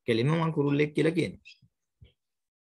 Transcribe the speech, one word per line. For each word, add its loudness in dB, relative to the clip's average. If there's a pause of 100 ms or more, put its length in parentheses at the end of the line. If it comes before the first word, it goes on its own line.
කෙලින්ම 0
මම 0
කුරුල්ලෙක් 0
කියලා 0
කියනවා. -6 (1160)